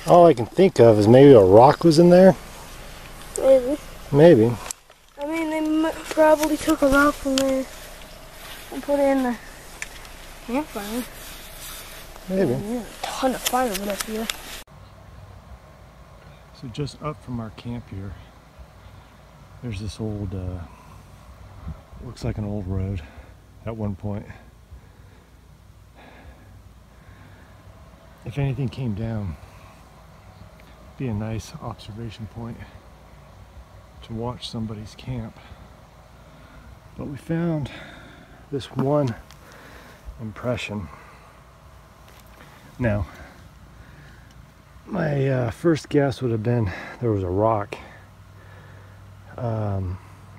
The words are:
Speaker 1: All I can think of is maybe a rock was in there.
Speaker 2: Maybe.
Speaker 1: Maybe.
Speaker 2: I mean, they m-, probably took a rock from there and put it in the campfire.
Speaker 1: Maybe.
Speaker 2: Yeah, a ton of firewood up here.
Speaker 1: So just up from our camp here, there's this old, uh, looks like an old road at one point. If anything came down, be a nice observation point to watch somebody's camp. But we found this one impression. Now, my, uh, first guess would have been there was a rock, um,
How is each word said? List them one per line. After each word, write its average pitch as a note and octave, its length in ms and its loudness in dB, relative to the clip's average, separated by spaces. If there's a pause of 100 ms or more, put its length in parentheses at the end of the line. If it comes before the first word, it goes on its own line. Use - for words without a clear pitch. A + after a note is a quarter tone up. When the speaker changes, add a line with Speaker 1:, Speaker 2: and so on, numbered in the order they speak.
Speaker 1:
All E3+ 200 8
I D#3 80 6
can A#2 120 -2
think - 340 2
of A2+ 180 8
is G#2 100 6
maybe C3+ 240 12
a A2 100 12
rock A2 400 8
was E3 160 6
in F3 120 8
there. F3+ 260 10 (1000)
Speaker 2:
Maybe. C4 400 4 (340)
Speaker 1:
Maybe. C3+ 440 8 (640)
Speaker 2:
I C#4+ 80 -6
mean, D#4+ 240 -4
they D#4 80 -2
m-, D#4 340 -2 (180)
probably D#4 480 4
took D#4 240 0
a C#4+ 60 4
rock C#4+ 260 4
from C4+ 220 -4
there C4+ 280 0 (1080)
and C4+ 100 -8
put C#4+ 180 0
it - 20 2
in C4+ 200 2
the A#3+ 140 -2 (1080)
campfire. A#3 580 -8 (1200)
Speaker 1:
Maybe. F#3 260 0
Speaker 2:
Yeah, G#3+ 280 -6
a G3 40 -10 (180)
ton C4 320 -4
of D#3 80 -10
firewood A3 440 -4
up G3 180 -6
here. A3 220 -8 (2250)
Speaker 1:
So C#3+ 100 -14
just C3+ 340 -8
up D3+ 200 -10
from B2 160 -10
our A2 120 -10
camp A#2+ 400 -12
here, G2 240 -12 (1500)
there's A2+ 160 -8
this G#2+ 220 -10
old, G#2 340 -6
uh, F2+ 260 -8 (1400)
looks B2+ 220 -12
like A2+ 140 -4
an G#2 80 -6
old G#2 200 -8
road F#2+ 360 -6 (640)
at A2+ 100 -8
one G#2 180 -6
point. G#2 300 -10 (4000)
If - 140 -8
anything C3+ 320 -4
came A#2+ 240 -6
down, G#2 420 -6 (1600)
be C3+ 120 -8
a G#2+ 60 -6
nice A2 460 -8
observation A2 680 -14
point A#2 280 -14 (1500)
to A2+ 100 -12
watch A#2+ 340 -8
somebody's G#2+ 460 -10
camp. A#2 440 -12 (1600)
But B2+ 120 -12
we C#3 100 -12
found E3 520 -4 (800)
this C3+ 240 -8
one C3 400 0 (1080)
impression. G#2 640 -8 (1900)
Now, G#2 300 -2 (1800)
my, D3 440 -2
uh, B2+ 240 0
first - 360 0
guess C#3 320 2
would B2 120 -2
have A2 100 -2
been A2+ 300 0 (280)
there A#2 120 0
was G2 100 0
a F2+ 60 -4
rock, G#2 500 0 (1600)
um, G2+ 580 -4 (420)